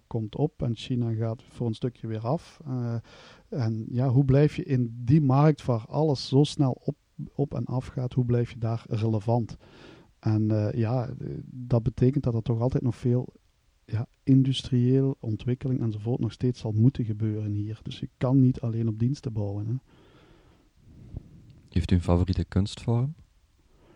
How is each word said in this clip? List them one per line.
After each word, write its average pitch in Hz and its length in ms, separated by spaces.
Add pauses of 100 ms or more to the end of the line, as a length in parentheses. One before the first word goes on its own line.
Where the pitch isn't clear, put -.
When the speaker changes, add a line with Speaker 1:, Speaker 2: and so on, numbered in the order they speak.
Speaker 1:
komt 110 280
op - 260
en 117 140
China 120 380
gaat 113 300
voor - 240
een 113 60
stukje 120 340
weer 110 200
af. - 380
Eh, 123 300 (540)
en 113 400
ja, 127 200
hoe 135 160
blijf 139 300
je - 80
in 123 420
die 151 160
markt 143 440
waar 113 220
alles 143 400
zo 135 160
snel 139 400
op, 143 120 (380)
op 143 200
en 123 120
af 127 220
gaat, 127 260
hoe 127 120
blijf 120 260
je - 60
daar 113 320
relevant? 110 680 (600)
En, 110 320
eh, 107 280
ja, 117 280
eh, 127 200 (180)
dat 120 380
betekent 127 400
dat 123 100
er 113 80
toch 113 180
altijd 135 240
nog 120 120
veel, 123 320 (580)
ja, 110 220 (160)
industrieel 131 960
ontwikkeling 123 640
enzovoort 113 380
nog 113 120
steeds - 280
zal 113 120
moeten 113 340
gebeuren 107 460
hier. 104 320
Dus - 160
je 135 180
kan 135 240
niet 127 200
alleen 113 260
op 110 120
diensten 120 340
bouwen, 104 340
hè. 113 60 (2000)
Speaker 2:
Heeft 85 220
u 95 40
een 87 60
favoriete 87 440
kunstvorm? 117 680 (840)